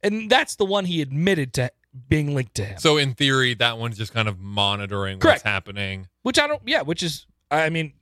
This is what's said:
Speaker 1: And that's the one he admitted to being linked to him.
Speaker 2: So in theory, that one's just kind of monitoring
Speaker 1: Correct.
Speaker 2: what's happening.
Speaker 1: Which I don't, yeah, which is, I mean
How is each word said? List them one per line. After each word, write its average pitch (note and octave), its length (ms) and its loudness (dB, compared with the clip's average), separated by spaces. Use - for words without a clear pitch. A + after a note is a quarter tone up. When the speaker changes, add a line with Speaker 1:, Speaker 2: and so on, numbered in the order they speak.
Speaker 1:
And G#3+ 300 -2
that's C4+ 240 4
the G#3 100 0
one G3 200 0
he E3+ 180 0
admitted D3 520 0
to B2 180 0
being D3 280 0
linked C3 180 -4
to G#2 100 -4
him. G2+ 140 -8
Speaker 2:
So D3+ 200 4
in C3+ 160 0
theory, C3 400 2
that A#2 240 0
one's A2+ 200 -4
just A2 160 -6
kind A2 140 2
of F#2+ 100 -6
monitoring G2+ 800 -2
Speaker 1:
Correct. G3+ 200 4
Speaker 2:
what's - 40 -10
happening. G2 640 -6
Speaker 1:
Which B3 160 0
I D4 80 2
don't, D4 180 -6
yeah, C4 180 0
which D#3 200 -4
is, E3 240 -6
I D#3 180 2
mean D#3+ 340 -4